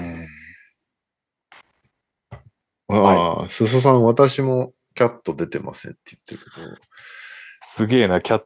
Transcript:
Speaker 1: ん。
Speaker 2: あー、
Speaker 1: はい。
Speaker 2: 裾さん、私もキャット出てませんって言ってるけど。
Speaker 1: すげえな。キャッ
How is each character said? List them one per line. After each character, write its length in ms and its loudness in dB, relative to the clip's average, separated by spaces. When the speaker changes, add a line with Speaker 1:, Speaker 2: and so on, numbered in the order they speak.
Speaker 1:
ん。 40 -18
Speaker 2:
あ 40 -4
ー、 60 4
Speaker 1:
は 480 2
い。 40 -12
Speaker 2:
裾 300 0
さ 120 4
ん、 120 4
私 380 4
も 320 -4
キ 80 2
ャ 60 0
ッ 120 -20
ト 120 -6
出 120 -6
て 140 -8
ま 140 -14
せ 140 -16
ん 40 -16
っ 20 -20
て 220 -20
言 40 -20
っ 40 -20
て 100 -18
る 60 -18
け 80 -20
ど。 160 -18
Speaker 1:
す 240 -4
げ 140 4
え 80 4
な。 120 2
キ 120 -2
ャ 80 0
ッ 60 -20